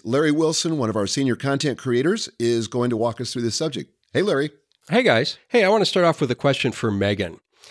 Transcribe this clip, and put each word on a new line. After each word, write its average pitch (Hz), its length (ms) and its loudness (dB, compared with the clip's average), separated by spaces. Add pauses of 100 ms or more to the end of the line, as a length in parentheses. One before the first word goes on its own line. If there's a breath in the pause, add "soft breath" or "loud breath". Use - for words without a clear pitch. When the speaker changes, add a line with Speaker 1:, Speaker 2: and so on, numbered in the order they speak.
Speaker 1:
Larry 147 280 2
Wilson, 160 460 0
one 120 100 0
of 107 80 -2
our 101 100 0
senior 131 300 0
content 139 420 -2
creators, 131 600 -2
is 117 280 0
going 123 240 -2
to 120 60 0
walk 113 240 -2
us 117 100 -6
through 120 120 -6
this 113 120 -2
subject. 135 380 -6 (200)
Hey, 147 100 0
Larry. 151 280 0 (380)
Speaker 2:
Hey, 247 140 2
guys. 127 340 2 (120)
Hey, 233 140 4
I 185 60 4
want 208 140 4
to 175 40 2
start 180 200 2
off 160 140 2
with 127 100 0
a 123 40 0
question 135 380 0
for - 180 -2
Megan. 98 480 0 (320 loud breath)